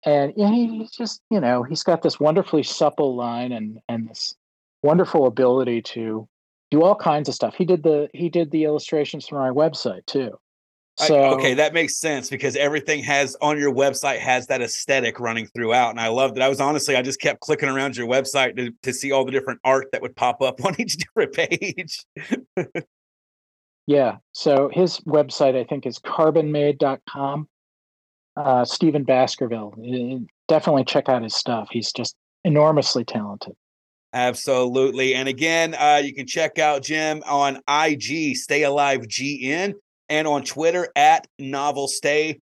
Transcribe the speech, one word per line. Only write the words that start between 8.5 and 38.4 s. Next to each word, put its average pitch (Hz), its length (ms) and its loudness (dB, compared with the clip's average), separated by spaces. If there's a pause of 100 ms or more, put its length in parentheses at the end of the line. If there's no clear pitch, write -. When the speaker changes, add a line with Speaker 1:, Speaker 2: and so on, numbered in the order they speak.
Speaker 1:
the 156 140 0
illustrations 151 640 -2
for 147 100 -8
my 131 120 0
website, 127 560 -2
too. 131 240 -4 (720)
Speaker 2:
I, 156 60 2
Speaker 1:
So 139 280 8
Speaker 2:
okay, 135 200 2
that 151 180 4
makes 165 260 0
sense 147 300 -2
because 135 280 -4
everything 147 480 0
has, 139 360 0
on 151 180 2
your 143 140 2
website 135 460 0
has 127 300 0
that 131 120 0
aesthetic 123 600 -2
running 113 340 -4
throughout, 117 360 2
and 113 100 -8
I 113 80 -2
loved 123 280 0
it. 127 60 0
I 131 60 4
was 139 120 0
honestly, 143 360 0
I 127 60 2
just 131 180 -6
kept 143 200 -2
clicking 147 280 -2
around 135 280 -4
your 120 120 -6
website 131 480 0
to, 120 160 -6 (100)
to 127 100 -4
see 139 200 -4
all 135 120 2
the 127 80 -8
different 131 320 -4
art 135 280 2
that 123 100 -4
would 123 140 -10
pop - 260 0
up 131 200 -2
<laughs> - 20 -10
on 190 140 0
each - 180 -4
different 165 360 -2
page. 170 720 -6 (520)
<laughs> 180 100 -4 (1200)
Speaker 1:
Yeah, 135 300 2 (120)
so 139 420 2
his 175 280 0
website, 143 560 2
I 123 80 -2
think, 143 220 -6
is 120 120 -8
carbon 156 540 2
made 147 260 0
dot 135 300 0
com. 139 400 -6 (880)
Uh, 131 280 2
Stephen 147 380 2
Baskerville. 117 720 0 (100)
Eh, 127 340 -4 (280)
definitely 151 380 2
check - 240 -2
out 123 160 2
his 110 100 -8
stuff. 113 380 -4
He's 113 180 -4
just - 240 -8 (300)
enormously 147 600 4
talented. 104 500 -10 (580)
Speaker 2:
Absolutely. 127 1040 0
And 131 120 -2
again, 165 460 0
uh, 147 280 4
you 139 120 -4
can 131 140 -10
check 160 320 -2
out 147 240 0
Jim 156 420 -4
on 143 400 0
I 151 300 2
G, 135 400 -4
Stay 147 260 -2